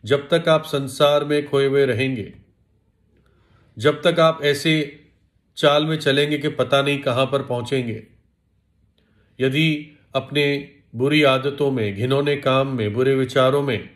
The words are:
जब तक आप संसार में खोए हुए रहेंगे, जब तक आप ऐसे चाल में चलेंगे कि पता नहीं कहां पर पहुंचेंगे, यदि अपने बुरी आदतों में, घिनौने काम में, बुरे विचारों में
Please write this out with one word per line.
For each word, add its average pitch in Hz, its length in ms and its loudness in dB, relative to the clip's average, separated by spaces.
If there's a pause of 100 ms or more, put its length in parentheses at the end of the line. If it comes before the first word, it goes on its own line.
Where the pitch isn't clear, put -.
जब 139 240 0
तक 170 200 2
आप 160 140 4
संसार 143 600 0
में 147 240 -2
खोए 139 180 2
हुए 139 180 4
रहेंगे, 127 480 -4 (1400)
जब 147 240 2
तक 170 180 2
आप 160 240 4
ऐसे 147 640 -2 (520)
चाल 151 280 4
में 156 140 -2
चलेंगे 147 380 0
कि 147 120 -2
पता 139 320 0
नहीं 143 180 0
कहां 131 260 0
पर 131 180 -2
पहुंचेंगे, 123 640 -6 (1300)
यदि 147 600 -2 (160)
अपने 143 600 -2 (200)
बुरी 143 280 2
आदतों 139 480 0
में, 107 240 -4
घिनौने 139 420 -2
काम 135 300 0
में, 113 260 -4
बुरे 131 220 2
विचारों 131 480 0
में 110 320 -6